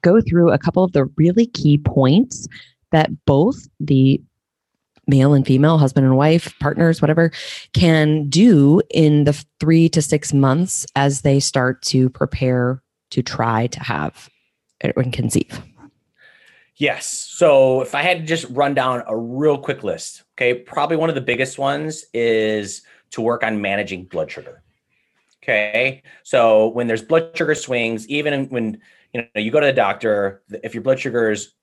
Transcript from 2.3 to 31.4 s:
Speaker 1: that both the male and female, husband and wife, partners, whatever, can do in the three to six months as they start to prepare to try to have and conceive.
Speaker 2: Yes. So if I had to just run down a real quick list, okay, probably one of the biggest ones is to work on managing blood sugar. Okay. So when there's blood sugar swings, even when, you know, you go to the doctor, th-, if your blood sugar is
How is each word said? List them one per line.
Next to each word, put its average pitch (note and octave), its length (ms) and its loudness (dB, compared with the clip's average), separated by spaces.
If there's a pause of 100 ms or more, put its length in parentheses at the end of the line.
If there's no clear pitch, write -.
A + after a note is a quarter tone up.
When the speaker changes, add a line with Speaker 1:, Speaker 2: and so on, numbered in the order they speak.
Speaker 1:
that D#3 180 2 (160)
both D3+ 420 0 (120)
the C3+ 420 2 (840)
male C#3 260 4
and C3+ 120 2
female, D3+ 340 4
husband C3+ 260 2
and C3 100 4
wife, D#3 440 2
partners, E3 420 0
whatever, D#3+ 300 2 (420)
can D#3 560 2
do D#3+ 500 6 (120)
in D3+ 340 4
the D3 80 2 (260)
three E3 300 4
to D#3+ 120 0
six - 320 -2
months C#3 520 0 (100)
as C#3 280 0
they C#3 160 2
start C3 420 -2
to B2+ 300 0
prepare B2+ 680 -4 (280)
to B2+ 140 -4
try A#2 440 -2
to - 160 -10
have - 460 -8 (520)
and B2 300 -2
conceive. - 480 -4 (1160)
Speaker 2:
Yes. - 320 -4
So C3+ 720 2
if - 140 -8
I C#3+ 80 -2
had F3 160 -2
to D#3+ 60 -10
just D#3+ 260 -4
run C#3+ 240 -2
down B2+ 320 -2
a A2 100 -6
real C3+ 400 -2
quick C3+ 260 -8
list, - 400 -10 (120)
okay, B2 180 0
probably D3 440 -4
one E3 120 0
of D#3 60 -4
the C#3 60 -6
biggest B2+ 360 -4
ones D3 560 -6
is G#2+ 680 -2 (280)
to A#2+ 100 -10
work A#2 220 -2
on A2 180 -4
managing G2 440 -6
blood E2 240 -8
sugar. - 320 -18 (840)
Okay. A2+ 600 -4 (200)
So A2+ 460 2
when A#2+ 180 -6
there's A2+ 140 -4
blood E3 340 -2
sugar D3+ 200 -2
swings, A#2 540 -6
even C#3+ 400 -4
when, A2+ 300 -6 (340)
you A#2+ 80 -8
know, A2 200 -10
you G#2+ 80 -4
go D3 100 0
to D3 60 0
the C3+ 80 0
doctor, G#2 760 -2
th-, G#2+ 140 -14
if A2 120 -12
your A2+ 80 -10
blood C3 160 0
sugar A#2 320 -2
is G#2 320 -8